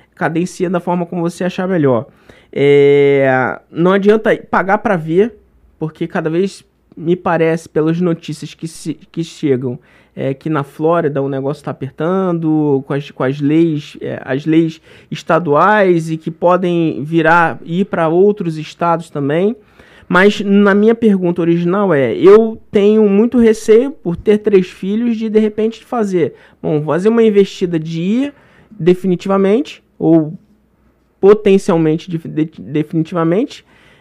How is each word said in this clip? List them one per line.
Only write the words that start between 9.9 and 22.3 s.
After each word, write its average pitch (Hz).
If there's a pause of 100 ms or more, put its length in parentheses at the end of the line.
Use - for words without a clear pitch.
é, 135
que 135
na 151
Flórida 156
o 139
negócio 139
tá 147
apertando, 156
com -
as, 143
com -
as 139
leis, 151
é, 135
as 139
leis 160 (300)
estaduais 165
e 160
que 165
podem 170
virar, 160
ir 180
pra 170
outros 180
estados 165
também. 156 (520)
Mas 196
na 202
minha 208
pergunta 185
original 175
é, 131
eu 214